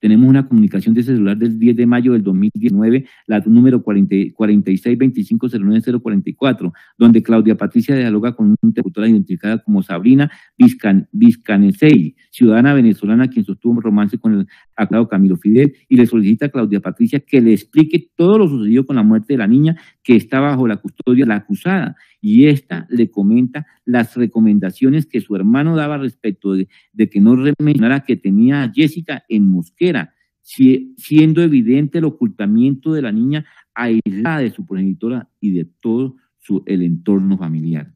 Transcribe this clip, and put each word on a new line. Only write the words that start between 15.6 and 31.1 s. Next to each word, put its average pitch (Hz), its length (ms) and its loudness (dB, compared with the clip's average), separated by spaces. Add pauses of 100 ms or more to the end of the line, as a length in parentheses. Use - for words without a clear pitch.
y 131 60 2
le 123 120 6
solicita 113 400 0
a - 20 -4
Claudia 104 320 -4
Patricia 113 400 -4
que 135 200 2
le 113 120 4
explique 151 640 0
todo 190 220 2
lo 196 100 2
sucedido 120 360 0
con 135 120 -6
la 110 80 0
muerte 110 300 0
de 131 40 -2
la 104 80 -2
niña 151 300 2 (260)
que 120 140 2
está 135 240 -2
bajo 135 260 0
la 104 120 -2
custodia - 460 -2
de 120 40 -2
la 107 80 -2
acusada, 151 580 -6 (300)
y 117 220 4
esta 139 420 -2
le 120 220 -2
comenta 123 560 -2 (180)
las 123 320 -4
recomendaciones 110 880 0
que 113 140 -6
su 104 140 -8
hermano 127 400 0
daba 147 240 -4
respecto 107 560 -8
de, 95 140 -4 (240)
de 110 180 0
que 101 100 -2
no 117 160 4 (220)
mencionara 135 460 0
que 117 120 -4
tenía 117 460 0
a 117 100 -6
Jessica 156 560 -4
en 104 200 0
Mosquera, 95 680 -4 (260)
si-, 131 560 0
siendo 156 460 0